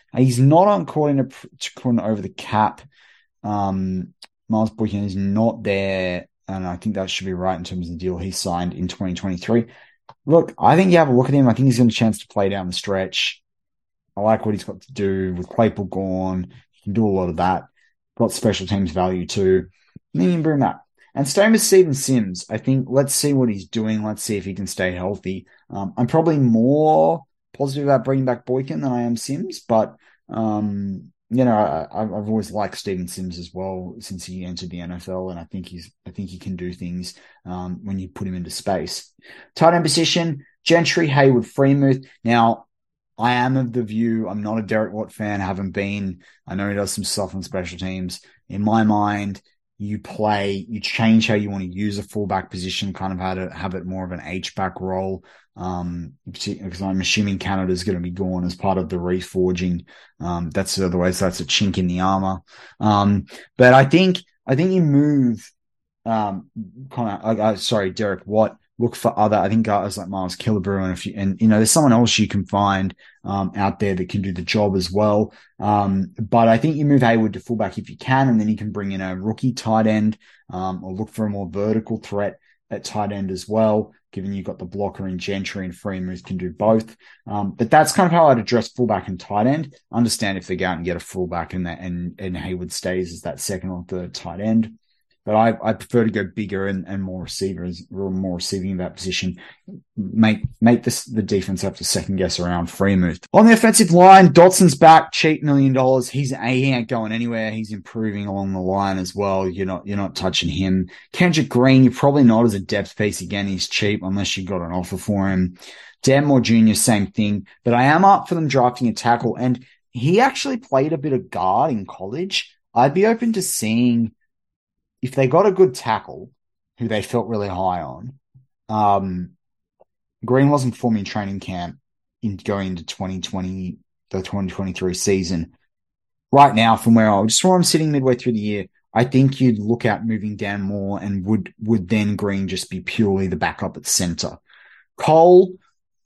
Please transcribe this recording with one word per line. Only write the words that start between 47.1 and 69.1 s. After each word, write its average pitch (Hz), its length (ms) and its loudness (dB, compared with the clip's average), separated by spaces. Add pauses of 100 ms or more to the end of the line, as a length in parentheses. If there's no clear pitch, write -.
on 95 80 -8
special 87 380 -10
teams. 92 400 -8 (300)
In 98 120 -6
my 107 220 2
mind, 104 580 -2 (360)
you 104 220 -8
play, 101 540 -4 (160)
you 110 120 -8
change 113 460 2
how 117 60 0
you 104 160 -2
want 98 140 -6
to 90 60 -8
use 101 280 -6
a 104 60 -8
fullback 98 480 -6
position, 92 420 -8
kind 95 200 -8
of 90 60 -8
how 92 140 -6
to 92 160 -8
have 92 240 -10
it 87 120 -10
more 92 200 -8
of 90 60 -10
an 85 100 -12
H-back 90 580 -8
role. 95 440 -6 (340)
Um, 87 560 -8 (160)
partic-, 98 400 -10
'cause 87 120 -12
I'm 95 200 -4
assuming 98 380 -2
Canada's 92 440 -4
gonna 92 160 -4
be 87 120 -8
gone 90 320 -4
as 90 120 -4
part 95 220 -2
of 90 120 -4
the 90 80 -4
reforging. 90 880 -2 (340)
Um, 87 300 -6
that's 95 260 -4
the 95 100 -2
other 90 120 -2
way, 90 140 2
so 92 140 -2
that's 87 140 -4
a 82 60 -10
chink 95 320 -2
in 92 100 0
the 90 140 -2
armor. 95 400 -2 (380)
Um, 101 460 2 (320)
but 123 160 10
I 135 120 8
think, 180 340 4 (260)
I 131 100 0
think 180 160 2
you 185 100 2
move, 143 720 2 (540)
um, 107 440 -4 (400)
Connor, 113 340 -6
uh, 113 120 0
uh, 107 200 0
sorry, 98 360 -2
Derek 98 360 -6
Watt, 107 300 0 (200)
look 120 200 -2
for - 200 -2